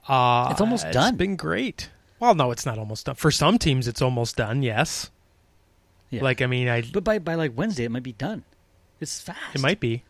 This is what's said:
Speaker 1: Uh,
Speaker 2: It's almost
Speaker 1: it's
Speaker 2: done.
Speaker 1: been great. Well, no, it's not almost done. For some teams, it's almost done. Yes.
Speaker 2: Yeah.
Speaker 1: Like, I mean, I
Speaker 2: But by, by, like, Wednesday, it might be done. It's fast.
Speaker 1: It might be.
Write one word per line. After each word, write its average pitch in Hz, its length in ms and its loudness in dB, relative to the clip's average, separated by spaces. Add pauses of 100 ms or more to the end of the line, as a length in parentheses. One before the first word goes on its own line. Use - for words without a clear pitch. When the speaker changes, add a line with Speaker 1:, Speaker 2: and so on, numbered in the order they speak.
(120)
Speaker 1:
Uh, 123 380 4
Speaker 2:
It's 147 100 -2
almost 226 280 2
Speaker 1:
it's - 80 -4
Speaker 2:
done. 202 220 4
Speaker 1:
been 190 180 -2
great. - 560 -6 (280)
Well, 233 140 6
no, 139 160 4
it's - 160 -6
not 113 140 -4
almost 110 260 -8
done. 135 100 -6
For - 140 4
some 180 300 4
teams, 131 280 2
it's 120 140 -4
almost 123 340 0
done. 120 280 0
Yes. 120 480 -2 (1000)
Speaker 2:
Yeah. 123 140 -4
Speaker 1:
Like, 127 180 0
I 127 60 2
mean, 123 200 0
I 120 140 2
Speaker 2:
But 147 220 -4
by, 214 160 2
by, 165 160 -4
like, 160 200 0
Wednesday, 160 280 -2
it 117 80 -4
might 123 120 -6
be 123 100 -12
done. 175 300 -8 (560)
It's - 220 -10
fast. - 340 -12
Speaker 1:
It 139 60 -2
might 156 180 0
be. 120 300 -4